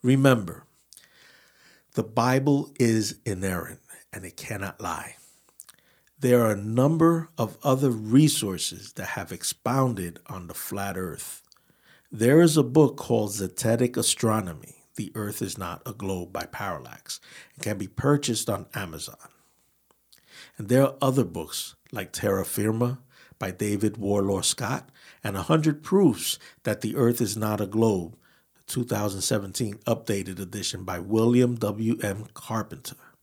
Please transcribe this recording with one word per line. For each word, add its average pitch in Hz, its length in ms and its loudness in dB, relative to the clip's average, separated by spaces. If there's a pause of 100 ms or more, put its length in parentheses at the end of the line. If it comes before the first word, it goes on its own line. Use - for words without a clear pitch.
Remember, 131 640 4 (1300)
the 113 100 -2
Bible 135 760 2
is 110 460 2
inerrant 92 560 -4 (320)
and 90 120 -14
it 87 120 -18
cannot 98 440 -10
lie. 82 360 -8 (1080)
There 123 160 6
are 110 120 4
a 104 40 0
number 160 800 2
of 107 260 -4
other 135 280 2
resources 110 1040 2
that 92 140 -10
have - 220 -10
expounded 107 960 -2
on 92 200 -12
the 85 80 -14
flat 98 420 -6
earth. - 460 -10 (680)
There 123 300 6
is 160 160 8
a 151 60 6
book 131 340 6
called 107 360 -2
Zetetic 113 680 -2
Astronomy, 98 760 -2 (200)
The 101 180 -8
Earth 104 280 -6
is 90 160 -8
Not 87 260 -8
a 117 80 -12
Globe 95 400 -8
by - 140 -8
Parallax, 78 720 -10 (340)
and - 80 -12
can 107 140 -4
be 95 120 -8
purchased 139 600 0
on 98 260 -6
Amazon. - 540 -12 (1300)
And 101 140 -10
there 131 140 8
are 131 180 0
other 131 220 4
books 85 500 -8 (180)
like 98 180 -8
Terra 98 360 -2
Firma 113 540 -2 (380)
by 95 120 -6
David 104 480 -2
Warlaw 98 420 0
Scott - 480 -4 (340)
and 101 140 -4
A 95 60 -4
Hundred 156 400 2
Proofs - 560 2 (240)
That 107 180 -2
the - 160 -4
Earth 120 240 2
is 104 160 -2
Not 107 240 -2
a 104 60 -2
Globe, 101 500 0 (500)
two 123 180 -4
thousand 104 360 -4
seventeen 101 540 -4 (120)
updated 98 540 -4
edition 95 440 -8
by 90 160 -6
William 117 560 4
W 110 460 -2
M 104 300 -6
Carpenter. - 640 -8 (260)